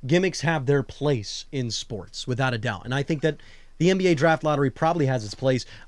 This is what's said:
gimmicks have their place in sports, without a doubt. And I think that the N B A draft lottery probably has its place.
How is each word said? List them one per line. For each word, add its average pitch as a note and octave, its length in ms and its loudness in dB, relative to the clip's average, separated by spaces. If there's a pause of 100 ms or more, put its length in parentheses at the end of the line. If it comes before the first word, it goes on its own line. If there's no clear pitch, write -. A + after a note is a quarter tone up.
gimmicks F3+ 360 2
have D3 240 0
their C#3+ 160 4
place C3+ 680 -4
in B2+ 200 -4
sports, - 560 -10
without B2+ 260 0
a A#2 60 -2
doubt. G#2+ 260 -6
And B2 100 -4
I C#3 80 0
think D3 200 -4
that D#3 160 0 (400)
the E3+ 100 4
N F#3+ 80 4
B F#3 120 2
A E3+ 60 4
draft D#3 300 2
lottery C#3+ 240 2
probably D#3+ 380 0
has B2+ 180 0
its G#2 100 -10
place. C3 300 0 (240)